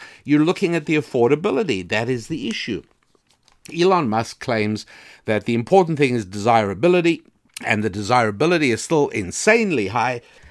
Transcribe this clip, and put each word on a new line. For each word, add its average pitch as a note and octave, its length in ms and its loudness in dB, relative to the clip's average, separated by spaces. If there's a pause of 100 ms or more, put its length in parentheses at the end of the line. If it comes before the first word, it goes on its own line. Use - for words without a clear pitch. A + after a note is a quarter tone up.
(240)
You're D3 200 4
looking F3 320 0
at D#3 80 -4
the D#3 120 0
affordability. C#3+ 920 0
That A2+ 220 -2
is A#2+ 160 -4
the C3+ 220 -6
issue. A2 340 -6 (880)
Elon E3+ 380 2
Musk A2 300 -4
claims G#2+ 440 -2 (400)
that G#2+ 220 -2
the A#2+ 80 0
important E3 420 2
thing C3 180 2
is A2 120 -4
desirability, A2+ 960 2 (420)
and G#2+ 180 0
the G#2+ 60 0
desirability A#2 840 0
is G#2+ 100 -4
still D3+ 260 0
insanely C#3 760 0
high. A#2+ 340 -2 (300)